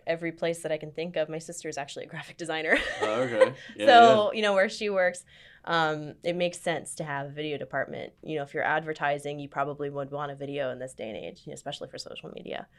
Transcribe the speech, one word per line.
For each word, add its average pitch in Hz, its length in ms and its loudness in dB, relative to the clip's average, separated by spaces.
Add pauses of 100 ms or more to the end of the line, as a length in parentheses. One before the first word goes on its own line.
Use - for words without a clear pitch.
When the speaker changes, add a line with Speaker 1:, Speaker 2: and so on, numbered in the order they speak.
Speaker 1:
every 165 240 -2
place 165 320 -4
that 156 80 -6
I 156 60 0
can 151 160 -12
think 170 240 -8
of, 156 140 0
my 156 80 -6
sister 160 320 -10
is 147 80 -8
actually - 260 -10
a - 40 -14
graphic 147 280 -14
designer. 160 400 2 (240)
Speaker 2:
Oh, 110 220 0
okay. 117 320 4 (100)
Speaker 1:
<laughs> - 120 -16
Speaker 2:
Yeah, - 100 0
Speaker 1:
So, 226 460 10
Speaker 2:
yeah. - 40 -6
Speaker 1:
you 214 60 0
know, 208 100 4
where 196 160 4
she 214 220 -4
works, 180 340 2 (400)
um, 156 580 0
it 175 140 -2
makes 175 240 -2
sense 160 360 -4
to 165 80 -8
have 143 240 -6
a - 20 -12
video 147 260 -6
department. 135 560 -6 (100)
You 156 140 -6
know, 143 60 -4
if 139 100 -10
you're 151 100 -4
advertising, 147 760 -2
you 143 100 -10
probably 143 400 -4
would 139 220 -8
want 143 220 -6
a - 40 -12
video 139 340 -6
in 123 80 -10
this 127 140 -10
day 113 160 -10
and 104 80 -10
age, 85 300 -12
you 151 40 -12
know, - 40 -12
especially - 340 -12
for - 80 -16
social - 340 -14
media. - 380 -12 (100)